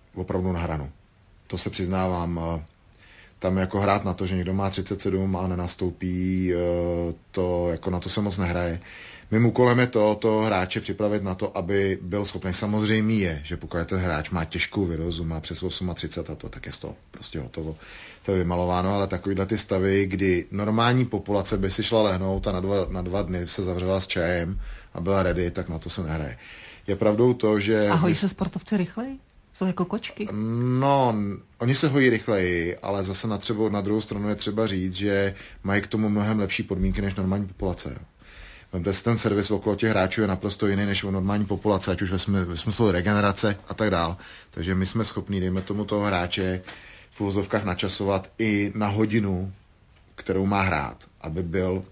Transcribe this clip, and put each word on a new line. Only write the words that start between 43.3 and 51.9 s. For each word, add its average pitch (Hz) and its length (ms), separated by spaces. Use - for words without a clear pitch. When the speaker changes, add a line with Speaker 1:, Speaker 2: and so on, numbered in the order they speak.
Speaker 1:
a 98 60
tak 107 160
dál. 85 280
Takže 87 240
my 92 100
jsme 113 200
schopní, 101 340
dejme 92 220
tomu, 101 240
toho 104 200
hráče 92 560
v - 100
uvozovkách 101 420
načasovat 98 760
i 104 360
na 107 120
hodinu, 101 640
kterou 95 300
má 101 160
hrát, 76 360
aby 80 220
byl 92 480